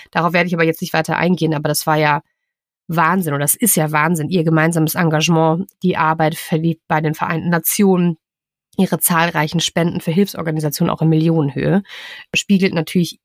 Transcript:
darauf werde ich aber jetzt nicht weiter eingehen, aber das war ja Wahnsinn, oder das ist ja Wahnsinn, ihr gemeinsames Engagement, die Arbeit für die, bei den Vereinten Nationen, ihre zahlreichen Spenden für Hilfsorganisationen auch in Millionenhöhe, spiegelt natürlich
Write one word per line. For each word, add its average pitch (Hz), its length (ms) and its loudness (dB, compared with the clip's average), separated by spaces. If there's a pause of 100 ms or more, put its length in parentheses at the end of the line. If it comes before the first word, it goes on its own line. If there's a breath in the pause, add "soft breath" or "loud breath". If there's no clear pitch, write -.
darauf 165 240 0
werde 175 140 2
ich 175 80 -2
aber 165 100 2
jetzt 160 160 0
nicht 180 120 -6
weiter 160 240 -2
eingehen, 165 360 2
aber 151 160 -2
das - 160 -4
war 156 120 2
ja 147 260 0 (640)
Wahnsinn, 165 480 0
oder 143 80 -2
das 147 100 -2
ist - 220 0
ja 156 160 0
Wahnsinn, 156 380 0
ihr 180 140 0
gemeinsames 160 520 2
Engagement, 160 760 2 (140)
die 180 140 0
Arbeit 160 360 0
für - 240 -4
die, 160 300 -2
bei 156 140 0
den 156 120 -2
Vereinten 160 360 -4
Nationen, 175 680 0 (600)
ihre 185 200 0
zahlreichen 165 600 0
Spenden 170 420 -2
für - 80 -4
Hilfsorganisationen 160 800 -2
auch - 140 -2
in 160 60 4
Millionenhöhe, 160 760 2 (500 loud breath)
spiegelt 190 400 2
natürlich 170 520 -2